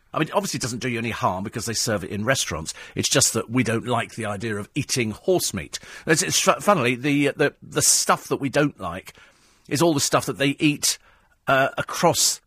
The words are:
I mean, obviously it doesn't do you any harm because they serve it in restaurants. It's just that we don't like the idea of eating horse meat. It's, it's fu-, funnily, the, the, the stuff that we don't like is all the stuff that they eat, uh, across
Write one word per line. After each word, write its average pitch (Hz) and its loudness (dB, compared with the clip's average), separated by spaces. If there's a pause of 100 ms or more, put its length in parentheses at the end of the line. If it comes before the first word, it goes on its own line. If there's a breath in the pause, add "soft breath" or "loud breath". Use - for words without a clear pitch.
(140)
I 139 -2
mean, 156 0
obviously 196 -2
it 202 -4
doesn't 120 -6
do 127 -4
you 117 -4
any 117 -4
harm 98 -2
because 110 -8
they 117 -4
serve 104 -2
it 95 -10
in 104 -4
restaurants. 85 -2 (200 loud breath)
It's - -2
just - 2
that - -4
we 123 0
don't 110 -2
like 117 -2
the 110 -8
idea 104 -6
of 101 -8
eating 123 -2
horse - 0
meat. 85 -8 (260 loud breath)
It's, 160 4
it's 156 0
fu-, - 2
funnily, 131 4
the, 143 2
the, 143 2
the - -2
stuff - 2
that - 0
we 143 -2
don't 143 2
like 95 -10 (560 soft breath)
is 139 2
all 165 6
the 139 2
stuff - 2
that 120 -6
they 139 0
eat, - 2 (500 soft breath)
uh, 135 4
across - 0